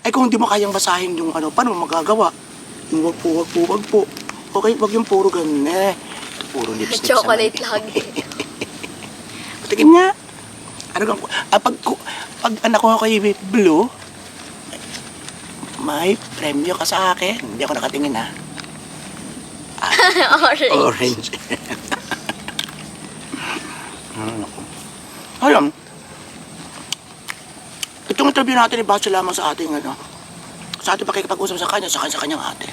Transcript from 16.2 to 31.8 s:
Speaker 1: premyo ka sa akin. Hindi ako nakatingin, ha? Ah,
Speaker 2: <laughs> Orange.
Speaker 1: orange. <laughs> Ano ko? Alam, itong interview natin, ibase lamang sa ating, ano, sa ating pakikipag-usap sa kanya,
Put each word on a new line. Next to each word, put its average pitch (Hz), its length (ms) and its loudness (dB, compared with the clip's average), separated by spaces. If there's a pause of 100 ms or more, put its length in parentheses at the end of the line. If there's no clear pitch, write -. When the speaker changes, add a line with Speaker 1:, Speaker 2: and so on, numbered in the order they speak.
Speaker 1:
premyo 151 400 0
ka 165 80 -2
sa 185 320 2
akin. 196 240 -2
Hindi 240 240 -6
ako 147 160 0
nakatingin, 139 340 -2
ha? 113 140 -2 (1500)
Ah, - 160 0 (480)
Speaker 2:
<laughs> - 0 -
Orange. 254 320 4
Speaker 1:
orange. 123 560 2
<laughs> - 80 -10 (2750)
Ano 110 240 -6
ko? - 160 -12 (800)
Alam, 247 320 6 (2250)
itong 277 220 2
interview 269 240 2
natin, 233 300 4
ibase 202 260 2
lamang 190 240 2
sa 156 220 0
ating, 160 180 -4
ano, 147 240 -6 (800)
sa - 160 0
ating 196 160 -2
pakikipag-usap 190 480 -2
sa 170 100 -2
kanya, 202 220 0